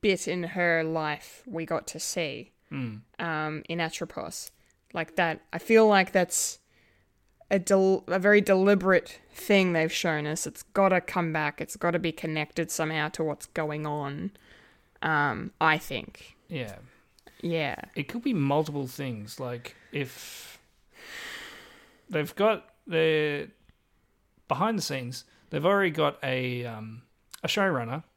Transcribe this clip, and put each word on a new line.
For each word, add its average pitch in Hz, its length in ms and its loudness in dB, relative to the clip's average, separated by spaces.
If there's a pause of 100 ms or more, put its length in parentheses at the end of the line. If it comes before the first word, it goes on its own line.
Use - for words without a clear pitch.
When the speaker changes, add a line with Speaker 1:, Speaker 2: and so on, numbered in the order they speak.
Speaker 1:
bit 190 260 0
in 180 160 -4
her 170 400 0
life 156 600 -4
we 165 200 -6
got 160 220 -4
to - 120 -12
see, 147 520 -6 (200)
Speaker 2:
Mm. 120 300 -8 (180)
Speaker 1:
um, 156 480 -4
in 165 120 -4
Atropos. - 720 -8 (420)
Like 160 220 -6
that, 165 260 0 (100)
I - 60 -8
feel 220 300 8
like 190 240 6
that's - 480 0 (920)
a 196 80 4
del-, 190 480 4
a 185 120 0
very 208 220 8
deliberate 190 800 4 (120)
thing 190 420 4
they've 160 180 2
shown 151 360 -2
us. 151 200 -4
It's - 160 -12
gotta 190 380 4
come 175 320 -2
back. 151 280 -2
It's - 140 -10
gotta 175 240 0
be 165 120 -2
connected 156 600 -4
somehow 156 380 -2
to - 140 -6
what's 151 240 -6
going 151 380 -4
on, 147 460 -6 (720)
um, 151 480 0 (100)
I 156 160 4
think. - 580 -12 (120)
Speaker 2:
Yeah. 113 300 -8 (640)
Speaker 1:
Yeah. 160 340 -2 (200)
Speaker 2:
It 143 120 -6
could 233 160 -8
be 269 100 0
multiple 147 540 0
things. 120 520 -8
Like, 123 360 -8 (160)
if - 680 -10 (1500)
they've 151 260 -2
got 214 380 2 (140)
the 156 640 2 (1000)
behind 202 300 0
the 165 60 -2
scenes, 127 420 -6 (240)
they've 143 160 -2
already 196 260 4
got 147 320 0
a, 127 420 -2
um, 110 380 -12 (400)
a 170 40 -4
showrunner. 151 560 0 (140)